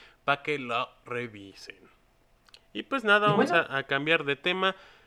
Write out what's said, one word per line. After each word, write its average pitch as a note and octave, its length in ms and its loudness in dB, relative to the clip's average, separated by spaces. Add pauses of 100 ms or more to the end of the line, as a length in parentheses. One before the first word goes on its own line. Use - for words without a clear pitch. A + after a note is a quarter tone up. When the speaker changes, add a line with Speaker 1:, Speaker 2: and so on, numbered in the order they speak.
(240)
Speaker 1:
pa' C#3+ 200 0
que D3 160 -4
lo B2 280 -4 (160)
revisen. A2 760 -12 (920)
Y - 120 -10
pues C4+ 180 -6
nada, G#3 240 4
Speaker 2:
Y G#3 40 6
Speaker 1:
vamos B3 200 4
Speaker 2:
bueno. E3 180 4
Speaker 1:
a, C3+ 100 -4
a C3+ 60 -4
cambiar D3 400 0
de C#3 120 -2
tema. F#3 400 -2 (300)